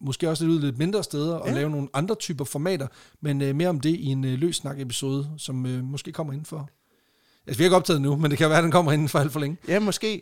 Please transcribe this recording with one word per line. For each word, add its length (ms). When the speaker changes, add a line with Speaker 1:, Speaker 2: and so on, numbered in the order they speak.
Speaker 1:
måske 280
også 160
lidt 100
ud 60
lidt 160
mindre 260
steder 320
og 120
Speaker 2:
Ja. 60
Speaker 1:
lave 160
nogle 240
andre 220
typer 300
formater, 420
men, 200
øh, 140
mere 140
om 100
det 160
i 100
en, 200
øh, 140
løs 160
snak-episode, 800
som, 280
øh, 180
måske 280
kommer 220
inden 120
for. 240
Altså, 100
vi 60
har 40
ikke 80
optaget 260
nu, 140
men 160
det 60
kan 120
være, 80
at 60
den 80
kommer 200
inden 180
for 100
alt 120
for 80
længe. 180
Speaker 2:
Ja, 120
måske. 420